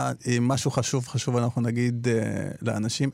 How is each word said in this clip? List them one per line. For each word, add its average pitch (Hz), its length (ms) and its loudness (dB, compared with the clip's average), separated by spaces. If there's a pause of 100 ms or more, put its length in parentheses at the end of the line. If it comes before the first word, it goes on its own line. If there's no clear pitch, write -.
(280)
אה, 123 140 4
משהו 131 300 2
חשוב, 127 360 0
חשוב 123 300 -2
אנחנו 120 240 0
נגיד, 120 460 0
אה, 113 140 4 (400)
לאנשים, 117 520 0